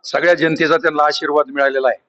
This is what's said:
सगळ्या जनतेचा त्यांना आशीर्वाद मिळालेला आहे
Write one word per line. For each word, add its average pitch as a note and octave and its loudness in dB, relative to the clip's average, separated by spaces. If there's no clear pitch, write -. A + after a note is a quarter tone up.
सगळ्या D#3+ 0
जनतेचा D#3+ 0
त्यांना D#3 0
आशीर्वाद D3 0
मिळालेला C3+ 0
आहे A2 -2